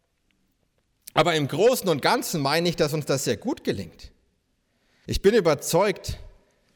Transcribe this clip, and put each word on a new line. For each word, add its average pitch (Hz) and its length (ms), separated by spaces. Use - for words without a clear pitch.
Aber 160 200
im 151 140
Großen 208 400
und 190 140
Ganzen 180 400
meine 160 260
ich, 165 80
dass 151 160
uns 151 140
das 139 180
sehr 120 120
gut - 280
gelingt. 98 480
Ich - 160
bin 202 120
überzeugt, 170 840